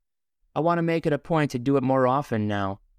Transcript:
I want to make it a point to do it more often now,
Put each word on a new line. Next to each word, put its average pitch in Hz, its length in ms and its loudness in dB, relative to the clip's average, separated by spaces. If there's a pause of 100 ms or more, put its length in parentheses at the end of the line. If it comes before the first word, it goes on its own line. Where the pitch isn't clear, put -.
(540)
I 143 60 -4
want 170 200 0
to 165 40 0
make 165 220 0
it 151 80 2
a 139 40 -2
point 151 340 0
to 127 80 -4
do 139 180 2
it 131 40 2
more 131 240 2
often 123 400 0
now, 101 360 -4 (180)